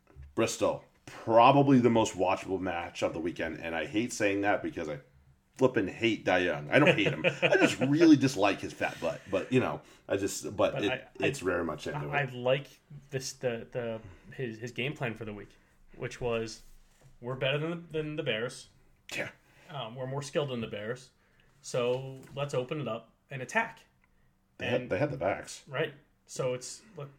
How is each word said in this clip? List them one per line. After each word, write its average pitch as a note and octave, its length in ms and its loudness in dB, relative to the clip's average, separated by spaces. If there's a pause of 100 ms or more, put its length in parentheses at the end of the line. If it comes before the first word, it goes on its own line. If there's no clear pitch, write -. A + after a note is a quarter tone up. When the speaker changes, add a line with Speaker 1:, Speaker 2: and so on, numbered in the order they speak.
(340)
Speaker 1:
Bristol. G2 500 0 (220)
Probably C3+ 720 8
the A#2 120 8
most A2 260 2
watchable F#2 440 0
match F2 420 -4
of F#2 100 0
the E2 80 -6
weekend, D#2+ 420 -6
and E2 120 -6
I D#2 120 -4
hate A2+ 260 -4
saying G2+ 300 0
that G2+ 200 2
because E2 260 -6
I D2 100 -6 (600)
flippin' B2 300 4
hate A2+ 360 0
Dai F#2 140 4
Young. D2+ 320 0
I A#2 80 8
don't F#3 180 8
hate E3+ 120 2
him. - 160 -4 (180)
I - 140 4
just F4+ 240 4
Speaker 2:
<laughs> - 80 2
Speaker 1:
really D3+ 280 8
dislike G#2 440 2
his F#2+ 120 -8
fat - 280 -4
butt. D#2+ 200 -2 (100)
But, F#2+ 220 0
you B2+ 80 6
know, D#2 200 -2 (280)
I G2 80 0
just, F#2+ 280 -4 (120)
but F#2+ 180 2
Speaker 2:
But - 100 -2
Speaker 1:
it, G2+ 60 2
Speaker 2:
I, C3 40 0
I, - 320 -6
Speaker 1:
it's - 140 -2
very F2 240 0
much D#2 220 -6
into - 120 -6
Speaker 2:
I, C#3+ 240 -2
Speaker 1:
it. C3+ 80 -4
Speaker 2:
I B2 40 -14
like B2+ 320 0 (440)
this, C3 240 -6
the, A#2 380 -4
the, A#2 280 -6 (340)
his, A2+ 240 -8
his A#2+ 140 -10
game C#3 220 -4
plan A#2+ 200 -4
for A2 100 -12
the G#2 100 -10
week, G2+ 160 -16 (460)
which - 240 -10
was, A2+ 420 -4 (580)
we're B2 140 -8
better C3+ 240 0
than D#3+ 120 -4
the, E3+ 120 -8 (160)
than D3+ 180 -6
the D#3+ 60 -6
Bears. A#2+ 460 -4 (460)
Speaker 1:
Yeah. - 140 -6 (460)
Speaker 2:
Um, A#2 200 -8
we're B2+ 120 -8
more C#3 160 -6
skilled C#3+ 280 -4
than A#2+ 100 -4
the A2 80 -4
Bears. G#2+ 420 -8 (500)
So C3 560 -2 (180)
let's C#3+ 200 -6
open C#3+ 260 -2
it A#2+ 80 -4
up A2+ 220 -8 (200)
and B2+ 120 -8
attack. - 380 -4 (800)
Speaker 1:
They B2+ 80 -6
had, B2 160 0
Speaker 2:
And A#2+ 80 -8
Speaker 1:
they F#2 80 0
had - 120 0
the - 80 -8
backs. - 500 -4
Speaker 2:
Right. C#3+ 240 -4 (340)
So B2+ 280 -4
it's, - 260 -12 (160)
look, C#3+ 220 -14